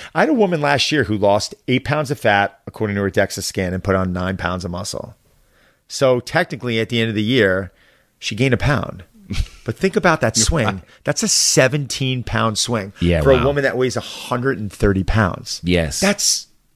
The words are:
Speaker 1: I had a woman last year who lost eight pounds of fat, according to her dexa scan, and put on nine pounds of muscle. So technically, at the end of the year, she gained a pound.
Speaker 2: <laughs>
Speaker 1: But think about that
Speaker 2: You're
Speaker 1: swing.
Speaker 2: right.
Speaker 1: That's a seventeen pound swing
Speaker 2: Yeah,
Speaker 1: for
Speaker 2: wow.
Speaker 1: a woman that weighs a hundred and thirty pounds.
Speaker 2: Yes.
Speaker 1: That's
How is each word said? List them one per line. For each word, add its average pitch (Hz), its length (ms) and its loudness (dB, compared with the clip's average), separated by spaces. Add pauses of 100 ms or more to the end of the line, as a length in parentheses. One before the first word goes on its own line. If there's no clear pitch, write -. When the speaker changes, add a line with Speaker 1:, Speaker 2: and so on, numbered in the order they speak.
(140)
Speaker 1:
I 160 60 0
had 233 100 2
a 311 40 2
woman 190 280 2
last 143 300 2
year 143 140 2
who 104 120 -2
lost 101 380 2 (120)
eight 127 180 0
pounds 147 260 -2
of - 80 -4
fat, 101 480 2
according 104 300 -4
to 101 40 -2
her 98 100 0
dexa 98 300 0
scan, 92 320 -4
and 92 100 -4
put 95 120 2
on 92 180 0
nine 90 240 -4
pounds 90 280 -4
of 87 60 -6
muscle. - 440 -8 (720)
So 127 320 2
technically, 120 600 -4
at 110 100 -2
the 117 100 0
end 113 100 0
of 107 60 -4
the 107 80 0
year, 98 480 2 (480)
she - 160 -8
gained 131 180 2
a 113 40 4
pound. 104 460 -2 (260)
Speaker 2:
<laughs> - 140 -2 (220)
Speaker 1:
But 113 120 -6
think 190 180 -2
about 175 260 2
that 113 140 0
Speaker 2:
You're - 100 2
Speaker 1:
swing. 147 200 0
Speaker 2:
right. 98 140 -4 (240)
Speaker 1:
That's - 180 -2
a 220 60 0
seventeen 131 960 0
pound 110 340 -2
swing 104 340 -4 (100)
Speaker 2:
Yeah, 87 200 2
Speaker 1:
for 143 100 6
Speaker 2:
wow. - 120 4
Speaker 1:
a - 20 0
woman 143 200 0
that 113 120 0
weighs 127 180 0
a 120 40 -2
hundred - 580 -4
and 101 160 -8
thirty 95 300 2
pounds. - 600 0
Speaker 2:
Yes. 85 360 0
Speaker 1:
That's - 480 0 (280)